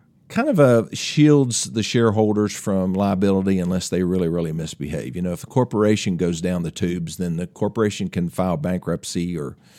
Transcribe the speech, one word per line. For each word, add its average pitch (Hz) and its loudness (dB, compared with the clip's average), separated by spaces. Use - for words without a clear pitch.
kind 247 0
of 269 2
a 123 6
shields 143 4
the 110 -2
shareholders 107 2
from 95 -2
liability 98 2
unless 90 -2
they 90 0
really, 90 0
really 82 -2
misbehave. 73 -8
You 87 -6
know, 90 -4
if 82 -10
the - -16
corporation 107 0
goes 85 -2
down 90 -2
the 80 -4
tubes, 87 -4
then 87 -4
the 87 -4
corporation 104 -4
can 87 -4
file 92 -2
bankruptcy 87 -4
or, 71 -8